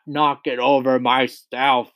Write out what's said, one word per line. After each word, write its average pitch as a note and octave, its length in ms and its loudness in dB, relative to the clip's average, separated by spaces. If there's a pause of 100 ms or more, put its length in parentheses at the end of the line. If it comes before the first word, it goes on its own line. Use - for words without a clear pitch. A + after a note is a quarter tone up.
knock D3 400 -2
it B2+ 120 -4
over C3 420 2
myself B2+ 960 -2